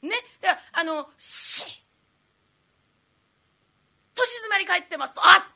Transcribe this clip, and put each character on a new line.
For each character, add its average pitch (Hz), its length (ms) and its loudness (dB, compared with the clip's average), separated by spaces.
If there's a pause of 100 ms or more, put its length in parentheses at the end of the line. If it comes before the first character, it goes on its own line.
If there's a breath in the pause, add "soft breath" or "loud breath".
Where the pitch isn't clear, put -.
ね。 302 80 -8 (300 soft breath)
だ 370 140 2
か - 60 -6 (120)
ら、 - 80 -4
あ 330 40 0
の、 311 240 -4 (100)
シー - 480 -2
ッ - 20 -14 (2500)
と 508 100 0
静 480 240 -6
ま 415 100 0
り 381 80 -2
返 359 140 0
っ - 80 -18
て - 80 -10
ま 277 120 -4
す - 60 -14
と、 - 100 -10
あ - 260 8
っ！ - 40 -20